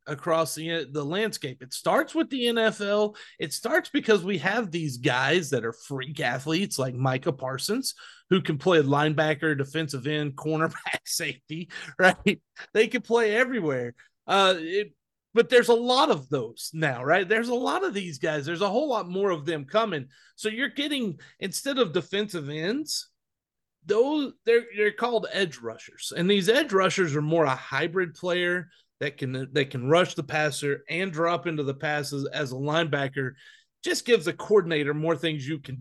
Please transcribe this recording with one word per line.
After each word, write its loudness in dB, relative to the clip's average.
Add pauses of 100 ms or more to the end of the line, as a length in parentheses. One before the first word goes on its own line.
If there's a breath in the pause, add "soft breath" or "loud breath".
across -2
the, -4
the -4
landscape. -4
It -16
starts 0
with 0
the -2
N 0
F 2
L. 0 (240 loud breath)
It -6
starts 0
because 2
we -2
have -2
these -4
guys 2
that 0
are -4 (140)
freak -8
athletes -2
like -4
Micah 0
Parsons, -4 (360 loud breath)
who 4
can -2
play 6
linebacker, 2
defensive -4
end, -4
cornerback, -2 (160)
<laughs> -6
safety, -8 (320 loud breath)
right? 4 (340 loud breath)
They 4
can -2
play 2
everywhere. 0 (320 soft breath)
Uh, 6
it, -4 (460)
but 4
there's 8
a 8
lot 4
of -2
those -4
now, -2
right? 4
There's 0
a -2
lot 0
of -4
these -6
guys. -2
There's -4
a 2
whole 0
lot -2
more 0
of -2
them -4
coming. 0 (260 soft breath)
So -6
you're -2
getting, -4 (180 loud breath)
instead -4
of 2
defensive -4
ends, -6 (800)
those, 2 (140)
they're, 6 (120)
they're 2
called -2
edge -2
rushers. -12
And 2
these 4
edge 4
rushers 2
are 0
more 4
a 2
hybrid -2
player -2 (300 soft breath)
that -6
can, -6
that 0
can -4
rush 4
the -4
passer -2
and -4
drop 0
into -2
the -2
passes -4
as -4
a -8
linebacker. -2 (500 soft breath)
Just -2
gives 4
a 0
coordinator 2
more 0
things -2
you -6
can -12